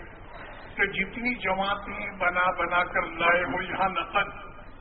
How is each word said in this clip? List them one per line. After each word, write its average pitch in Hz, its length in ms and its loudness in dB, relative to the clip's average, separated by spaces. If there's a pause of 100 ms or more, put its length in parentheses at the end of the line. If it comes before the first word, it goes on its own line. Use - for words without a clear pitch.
(760)
کہ 202 100 4
جتنی 226 480 -2
جماعتیں 196 840 0
بنا 180 320 4
بنا 175 340 2
کر 180 180 0
لائے 170 420 4
ہو 180 180 -2
یہاں - 260 2
نقد، 1077 460 0 (460)